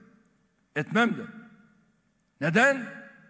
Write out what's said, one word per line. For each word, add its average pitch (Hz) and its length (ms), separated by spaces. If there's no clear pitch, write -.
Etmem 202 340
de. - 120
Neden? 233 440